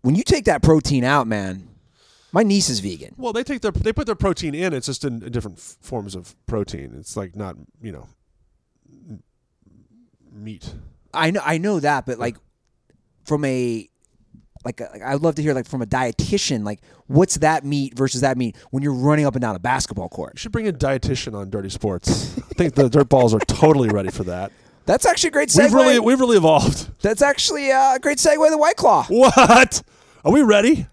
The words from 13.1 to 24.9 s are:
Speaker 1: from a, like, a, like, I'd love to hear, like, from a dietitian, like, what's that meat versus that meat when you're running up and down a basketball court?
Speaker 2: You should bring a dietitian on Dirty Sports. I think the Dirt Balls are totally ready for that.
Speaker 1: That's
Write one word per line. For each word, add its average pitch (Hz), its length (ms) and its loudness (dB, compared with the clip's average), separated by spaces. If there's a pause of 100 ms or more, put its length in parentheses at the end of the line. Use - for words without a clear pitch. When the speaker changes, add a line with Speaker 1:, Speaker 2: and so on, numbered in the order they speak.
Speaker 1:
from 151 200 -4
a, 123 440 -4 (760)
like, 120 160 -10
a, 110 120 -12
like, 104 100 -20
I'd 139 200 -4
love 165 140 0
to 151 60 -6
hear, 147 120 0
like, 123 120 -6
from 131 160 -8
a 110 40 -6
dietitian, 123 760 -4
like, 104 180 -10 (260)
what's 156 300 2
that 151 260 0
meat 139 320 -4
versus 127 240 -2
that 131 180 0
meat 120 180 -4 (140)
when 135 140 -4
you're 143 100 -2
running 147 320 2
up 123 80 -2
and 127 80 -4
down 110 140 -4
a - 20 -14
basketball 101 500 -4
court? - 260 -12
Speaker 2:
You - 40 -20
should 214 140 -14
bring 220 160 -4
a 185 40 -4
dietitian 131 640 -4
on 98 160 -10
Dirty 98 200 -8
Sports. - 680 -6
I - 160 -14
think 170 200 -2
the 139 140 4
Dirt 139 200 2
Balls 123 260 4
are 107 60 0
totally 143 480 2
ready 98 220 -2
for 107 140 -10
that. 90 280 -10 (340)
Speaker 1:
That's - 180 0